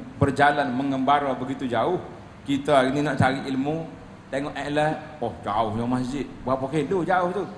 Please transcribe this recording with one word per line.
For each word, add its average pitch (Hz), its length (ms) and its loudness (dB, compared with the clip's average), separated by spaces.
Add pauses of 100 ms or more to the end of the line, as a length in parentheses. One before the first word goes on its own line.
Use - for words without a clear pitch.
(160)
berjalan 143 560 4
mengembara 135 640 2
begitu 131 320 -4
jauh. 120 320 2 (480)
Kita 139 320 4
hari 131 160 4
ni 143 80 2
nak 143 160 0
cari 135 240 2
ilmu, 139 400 -2 (480)
tengok 143 240 -4
iklan, 147 400 0 (240)
oh, 110 240 -4
jauhnya 110 400 0
masjid. 127 400 -2 (240)
Berapa 131 240 0
kilo 160 320 0
jauh 180 320 2
tu? 196 80 -2 (140)